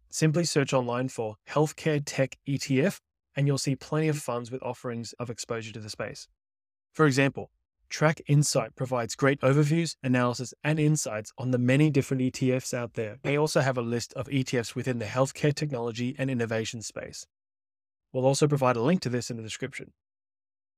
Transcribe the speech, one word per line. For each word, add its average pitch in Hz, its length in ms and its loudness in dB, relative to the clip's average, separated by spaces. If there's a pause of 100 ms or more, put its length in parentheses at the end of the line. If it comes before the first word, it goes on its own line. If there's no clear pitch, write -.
simply 156 340 2
search 143 300 0
online 127 360 0
for 110 260 -6 (140)
healthcare 151 540 0
tech - 420 -2
E 139 120 -2
T 135 240 0
F, 185 180 0 (360)
and 143 100 2
you'll 143 120 2
see 131 180 -2
plenty 156 320 -2
of 151 100 0
funds 120 340 -6
with 131 120 -8
offerings 120 560 -8
of 120 100 -6
exposure 113 420 -8
to 110 80 -12
the 107 100 -12
space. - 380 -10 (640)
For 156 120 4
example, 135 460 2 (380)
Track 156 360 2
Insight 143 500 2
provides 120 400 -4
great 139 260 4
overviews, 151 600 2
analysis, 123 520 0 (100)
and 156 160 0
insights 147 580 0
on 123 140 -4
the 123 80 4
many 135 300 6
different 135 320 2
E 127 100 0
T 127 200 0
Fs 127 220 -2
out 120 220 -6
there. 110 260 -6
They 143 160 0
also 151 240 2
have 127 160 0
a 127 40 0
list 117 320 -2
of 131 160 -8
E 135 140 0
T 127 140 -4
Fs 117 180 -4
within 123 240 -2
the 113 60 -6
healthcare 135 480 0
technology 123 640 -4
and 135 120 -2
innovation 113 520 -4
space. - 460 -12 (840)
We'll 127 140 0
also 139 220 4
provide 135 280 4
a 113 60 0
link 170 200 4
to 127 80 -2
this 120 220 -2
in 120 60 -8
the 113 60 -10
description. 127 480 -10 (880)